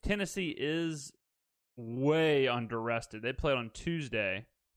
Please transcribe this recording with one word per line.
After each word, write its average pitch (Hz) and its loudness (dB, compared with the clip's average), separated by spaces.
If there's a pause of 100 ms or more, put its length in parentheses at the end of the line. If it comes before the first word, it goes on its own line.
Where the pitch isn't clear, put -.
Tennessee 190 -2
is 156 -2 (640)
way 139 4
underrested. 117 -2
They 123 -2
played 139 2
on 117 -4
Tuesday. 110 -2 (300)